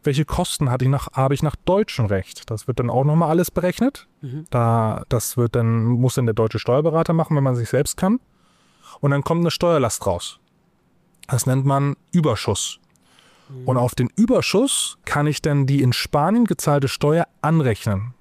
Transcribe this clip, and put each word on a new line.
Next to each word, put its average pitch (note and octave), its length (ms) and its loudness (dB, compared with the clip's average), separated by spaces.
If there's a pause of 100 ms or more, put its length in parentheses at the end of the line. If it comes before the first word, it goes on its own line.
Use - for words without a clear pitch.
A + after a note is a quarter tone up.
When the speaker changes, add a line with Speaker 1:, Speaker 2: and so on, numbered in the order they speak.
Speaker 1:
Welche D3 200 0
Kosten - 460 -2
hatte B2+ 160 0
ich C3+ 60 4
nach, C#3 220 -2
habe C3+ 200 0
ich C#3 100 -2
nach D3+ 120 -2
deutschem F#3 500 0
Recht? - 460 -4
Das A2 160 -8
wird B2 120 -4
dann A#2+ 100 -2
auch B2+ 160 0
nochmal D#3 240 2
alles E3+ 220 2
berechnet. F3+ 560 -2 (140)
Speaker 2:
Mhm. C#3+ 280 -12
Speaker 1:
Da, A#2 600 0
das - 260 -2
wird A#2+ 200 0
dann, A2+ 300 2
muss A#2+ 300 2
dann B2+ 100 0
der A#2 100 0
deutsche A2 240 0
Steuerberater D#3 540 0
machen, D#3+ 220 0
wenn C#3 80 2
man C3 120 2
sich A#2 140 -4
selbst C#3 280 0
kann. G3+ 220 0 (800)
Und C#3 120 2
dann C#3+ 120 0
kommt E3 180 0
eine E3+ 100 2
Steuerlast D3+ 540 0
raus. F2+ 340 -4 (880)
Das - 200 -2
nennt C3 180 0
man C#3 300 0 (160)
Überschuss. B2 680 -2 (720)
Speaker 2:
Mhm. B2+ 180 -10
Speaker 1:
Und B2+ 100 0
auf B2 180 0
den B2+ 200 0
Überschuss A3+ 920 0
kann D3 200 0
ich D3+ 160 -2
dann C#3+ 240 2
die C#3 160 2
in B2+ 100 2
Spanien F#3 540 0
gezahlte C#3+ 420 0
Steuer D#3+ 400 0 (140)
anrechnen. B2 800 0